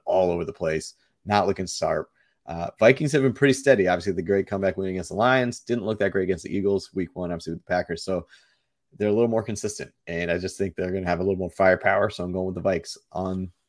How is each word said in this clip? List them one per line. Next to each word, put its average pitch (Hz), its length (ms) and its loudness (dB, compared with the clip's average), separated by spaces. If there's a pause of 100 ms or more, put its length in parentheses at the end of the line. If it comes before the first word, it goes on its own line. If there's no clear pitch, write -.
all 92 240 2
over 87 160 -2
the 82 80 -8
place, 80 400 -4 (320)
not 101 220 4
looking 95 180 -2
sharp. 80 460 -2 (340)
Uh, 85 220 -8 (120)
Vikings 131 340 4
have 139 100 2
been 127 100 2
pretty 135 220 4
steady. 107 320 4
Obviously, 90 260 0
the 90 80 -2
great 98 240 2
comeback 95 320 0
win 95 120 -4
against 92 200 -6
the 87 60 -10
Lions. 123 460 2
Didn't 120 240 -4
look 110 120 -2
that 98 140 0
great 95 140 0
against 90 180 -2
the - 120 -6
Eagles 98 380 0
week 92 220 -4
one, 87 160 -6
obviously, 85 220 -8
with 82 120 -12
the - 80 -16
Packers. 87 300 -2
So 90 240 -4 (720)
they're 104 100 0
a 104 40 2
little 117 140 4
more 113 160 0
consistent, - 480 -8 (140)
and 85 240 -4
I 87 80 0
just 90 180 -6
think 98 200 -4
they're 90 160 -4
gonna 95 160 -4
have 87 120 0
a 90 40 -2
little 98 120 0
more 92 140 -4
firepower. 98 640 2
So - 120 -8
I'm 90 80 -6
going 92 220 -2
with - 100 -10
the 98 60 2
Vikes 87 260 -2 (160)
on 92 400 -6 (180)